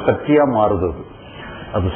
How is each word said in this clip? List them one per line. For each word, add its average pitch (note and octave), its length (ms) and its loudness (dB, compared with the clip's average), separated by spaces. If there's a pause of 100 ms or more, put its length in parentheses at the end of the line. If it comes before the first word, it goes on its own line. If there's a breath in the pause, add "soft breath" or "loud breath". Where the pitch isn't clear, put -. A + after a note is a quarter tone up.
சக்தியா D3 400 4
மாறுது. G#2 440 2
அது. D#2+ 140 -8 (680 loud breath)
அது F#2 220 0